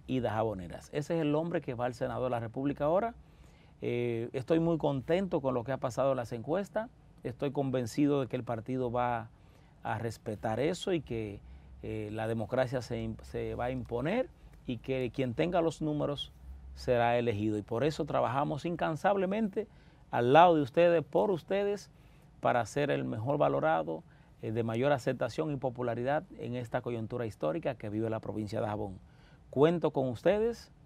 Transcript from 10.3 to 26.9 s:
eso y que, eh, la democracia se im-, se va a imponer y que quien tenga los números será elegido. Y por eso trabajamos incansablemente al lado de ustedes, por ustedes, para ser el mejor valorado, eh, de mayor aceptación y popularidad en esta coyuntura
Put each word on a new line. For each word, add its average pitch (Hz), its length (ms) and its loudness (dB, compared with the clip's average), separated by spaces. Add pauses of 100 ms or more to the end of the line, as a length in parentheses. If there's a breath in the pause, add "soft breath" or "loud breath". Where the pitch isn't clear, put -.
eso 175 340 0
y 170 80 0
que, 110 400 -8 (420 soft breath)
eh, 107 300 -6
la 110 140 -2
democracia 120 540 0
se 113 220 -6
im-, 110 200 -6
se 113 320 -6
va 113 120 -4
a 127 40 -2
imponer 131 600 -2 (360 soft breath)
y 123 120 -4
que 127 360 -2
quien 127 200 -2
tenga 165 260 2
los 165 220 0
números 147 500 -2 (420)
será 120 440 4
elegido. 107 400 2
Y 101 40 -2
por 113 220 0
eso 156 220 0
trabajamos 139 580 0
incansablemente 190 1040 0 (440 soft breath)
al 123 220 4
lado 170 240 12
de 151 60 6
ustedes, 170 420 4
por 202 260 2
ustedes, 196 600 -2 (500 soft breath)
para 123 240 2
ser 139 260 0
el 139 140 0
mejor 127 320 -2
valorado, 156 680 2 (380 soft breath)
eh, 113 120 -6
de 117 100 0
mayor 117 300 2
aceptación 131 580 -2
y 143 60 -4
popularidad 123 680 -2 (140)
en 117 160 -8
esta 123 260 -4
coyuntura 117 460 -6